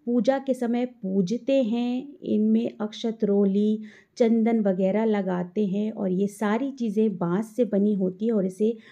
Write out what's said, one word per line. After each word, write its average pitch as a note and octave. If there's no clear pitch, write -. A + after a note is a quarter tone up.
पूजा B3
के C4+
समय A#3+
पूजते A3+
हैं, B3
इनमें A3
अक्षत A3
रोली, G3+
चंदन A3+
वगैरह G3
लगाते F#3+
हैं G#3
और G#3
ये G3
सारी A3
चीज़ें A3
बांस F3+
से B3
बनी G#3
होती F#3
हैं A#3
और G3
इसे G#3